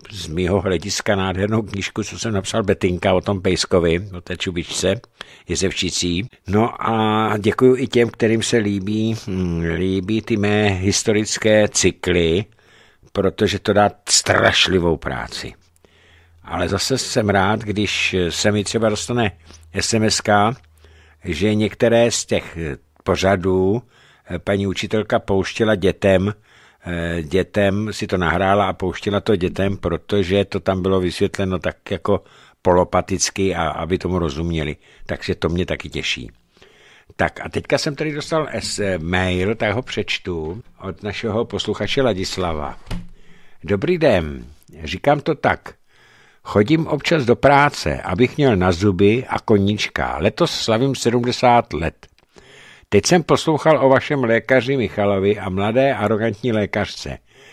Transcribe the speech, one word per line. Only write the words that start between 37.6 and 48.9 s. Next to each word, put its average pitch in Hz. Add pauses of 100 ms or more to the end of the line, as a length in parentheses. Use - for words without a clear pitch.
jsem 147
tady 151
dostal 151
S-, -
eh, 95
mail, 90
tak 107
ho 120
přečtu, 92 (180)
od 95
našeho 107
posluchače 104
Ladislava. 87 (840)
Dobrý 139
den, 82 (380)
říkám 95
to 151
tak. - (720)
Chodím 147
občas 151
do 113
práce, 139
abych 98
měl 131
na 92
zuby 101